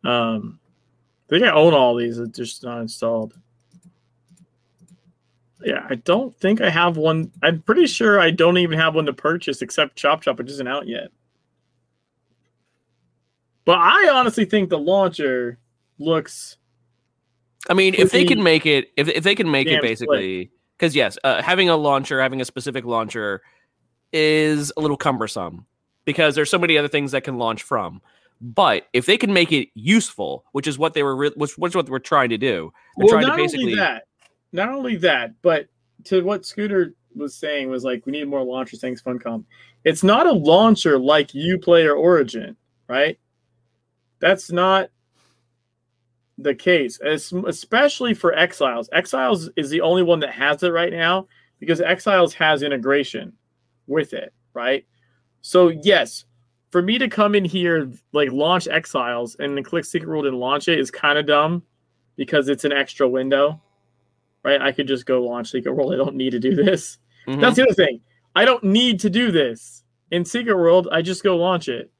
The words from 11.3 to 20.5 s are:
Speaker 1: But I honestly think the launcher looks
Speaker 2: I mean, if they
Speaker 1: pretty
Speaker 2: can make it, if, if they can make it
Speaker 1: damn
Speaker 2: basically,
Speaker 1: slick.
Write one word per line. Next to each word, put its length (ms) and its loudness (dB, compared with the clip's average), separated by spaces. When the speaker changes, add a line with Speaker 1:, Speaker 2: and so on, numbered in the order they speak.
Speaker 1:
But 140 4
I 300 6
honestly 340 2
think 260 0
the 80 0
launcher 800 0
looks 580 -4
Speaker 2:
I 60 2
mean, 180 4
if 180 4
they 120 4
Speaker 1:
pretty 20 4
Speaker 2:
can 80 0
make 220 4
it, 320 2
if, 100 2
if 160 -2
they 120 2
can 140 -2
make 180 0
it 80 0
Speaker 1:
damn 60 0
Speaker 2:
basically, 560 -2
Speaker 1:
slick. 20 -20